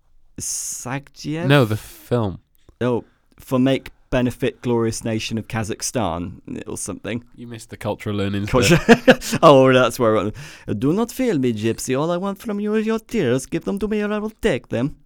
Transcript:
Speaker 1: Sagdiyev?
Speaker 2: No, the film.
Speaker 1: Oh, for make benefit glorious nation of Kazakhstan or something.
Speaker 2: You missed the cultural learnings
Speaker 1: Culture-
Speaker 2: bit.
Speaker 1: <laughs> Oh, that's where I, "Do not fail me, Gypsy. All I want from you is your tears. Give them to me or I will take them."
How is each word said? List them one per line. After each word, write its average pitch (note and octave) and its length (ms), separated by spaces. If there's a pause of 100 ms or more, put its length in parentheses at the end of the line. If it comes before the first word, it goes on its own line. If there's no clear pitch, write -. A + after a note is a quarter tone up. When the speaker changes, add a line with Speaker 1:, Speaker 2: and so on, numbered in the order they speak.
(420)
Speaker 1:
Sagdiyev? - 1040
Speaker 2:
No, C#3 160
the G#2+ 140
film. - 600 (420)
Speaker 1:
Oh, A#2 240 (340)
for C3 200
make C3 320 (180)
benefit B2 520
glorious A#2 420
nation A2+ 340
of G#2+ 100
Kazakhstan F#2+ 1200
or - 100
something. A2 460 (120)
Speaker 2:
You A#2+ 120
missed A2+ 240
the G#2+ 60
cultural G#2 380
learnings G2+ 340
Speaker 1:
Culture- F3 380
Speaker 2:
bit. - 500
Speaker 1:
<laughs> - 60
Oh, C3 300
that's B2 260
where A2 180
I, G2+ 140 (420)
"Do B2+ 200
not A3+ 180
fail A#3 280
me, B2+ 140
Gypsy. A2+ 460
All D#3+ 120
I F3 60
want G3 220
from G#3 200
you G#3 160
is G#3+ 100
your A3 140
tears. C3+ 460
Give E3 200
them G3 140
to A3 80
me G#3 140
or G#3 120
I G#3+ 60
will G#3+ 100
take D#3 400
them." A#2+ 360